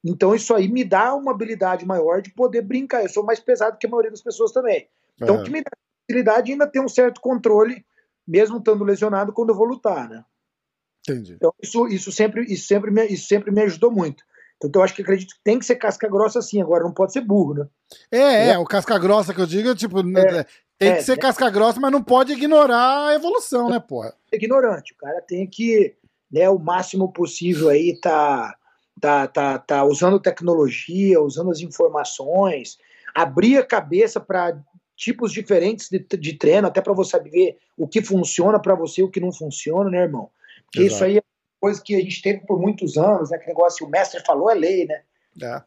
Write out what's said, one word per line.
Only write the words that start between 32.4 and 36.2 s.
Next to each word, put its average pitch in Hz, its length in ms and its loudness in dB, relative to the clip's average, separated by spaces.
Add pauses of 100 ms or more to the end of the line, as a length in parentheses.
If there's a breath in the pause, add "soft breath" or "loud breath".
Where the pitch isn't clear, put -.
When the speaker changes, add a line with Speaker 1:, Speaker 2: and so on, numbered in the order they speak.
Speaker 1:
abrir 170 420 4
a 254 80 4
cabeça 202 540 0
pra 175 400 -4 (360)
tipos 226 360 -4
diferentes 202 580 -2
de, 185 100 -4 (180)
de 156 160 -8